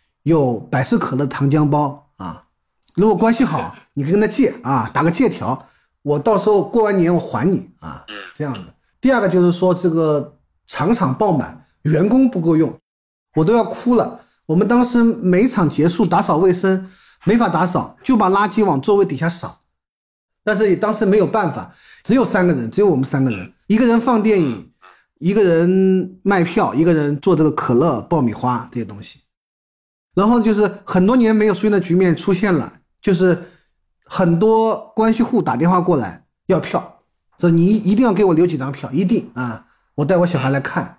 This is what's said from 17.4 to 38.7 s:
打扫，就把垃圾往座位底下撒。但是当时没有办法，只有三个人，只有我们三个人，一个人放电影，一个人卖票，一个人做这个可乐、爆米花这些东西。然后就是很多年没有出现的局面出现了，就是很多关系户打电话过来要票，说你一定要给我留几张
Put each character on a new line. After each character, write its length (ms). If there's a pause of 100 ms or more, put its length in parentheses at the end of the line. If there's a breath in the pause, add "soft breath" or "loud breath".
打 180
扫， 360
就 140
把 140
垃 180
圾 160
往 160
座 160
位 80
底 120
下 120
撒。 300 (840)
但 140
是 200
当 160
时 140
没 120
有 80
办 260
法， 200 (300 loud breath)
只 120
有 100
三 220
个 80
人， 160
只 100
有 80
我 80
们 80
三 180
个 80
人， 220 (160)
一 80
个 100
人 140
放 200
电 200
影， 320 (460 soft breath)
一 140
个 120
人 760
卖 200
票， 320
一 80
个 100
人 280
做 160
这 80
个 80
可 220
乐、 260
爆 200
米 120
花 400
这 80
些 40
东 160
西。 200 (920)
然 120
后 140
就 120
是 320
很 220
多 100
年 200
没 100
有 80
出 60
现 100
的 80
局 160
面 220
出 160
现 200
了， 200 (280)
就 140
是 240 (640 loud breath)
很 360
多 560
关 180
系 80
户 200
打 140
电 140
话 100
过 160
来 280 (220)
要 120
票， 420 (380)
说 120
你 160
一 280
定 100
要 100
给 100
我 80
留 140
几 100
张 160